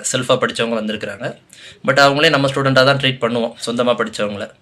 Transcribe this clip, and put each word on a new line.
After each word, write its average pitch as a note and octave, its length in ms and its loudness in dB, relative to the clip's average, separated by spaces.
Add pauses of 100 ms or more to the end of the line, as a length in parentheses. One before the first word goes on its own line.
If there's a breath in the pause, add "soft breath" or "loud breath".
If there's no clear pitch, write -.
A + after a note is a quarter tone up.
செல்ஃபா A#2 320 0
படிச்சவங்க A#2 400 -2
வந்திருக்கிறாங்க. G#2+ 500 -8 (560 loud breath)
But C3+ 160 2
அவங்களே C#3+ 320 4
நம்ம C#3 160 2
ஸ்டூடெண்ட்டாக C3+ 400 2
தான் C#3 140 2
ட்ரீட் C3 200 -2
பண்ணுவோம். A#2 380 -2
சொந்தமா A#2+ 360 0
படிச்சவங்கள, G#2+ 480 -6 (180)